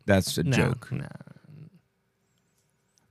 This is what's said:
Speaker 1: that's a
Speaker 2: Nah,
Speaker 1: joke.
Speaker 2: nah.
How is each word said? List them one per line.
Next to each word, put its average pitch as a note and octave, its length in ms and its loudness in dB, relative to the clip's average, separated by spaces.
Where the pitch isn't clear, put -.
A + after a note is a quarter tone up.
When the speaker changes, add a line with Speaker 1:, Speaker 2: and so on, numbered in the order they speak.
Speaker 1:
that's G2 320 4
a - 60 2
Speaker 2:
Nah, C#3 120 2
Speaker 1:
joke. - 360 0
Speaker 2:
nah. C3 140 -6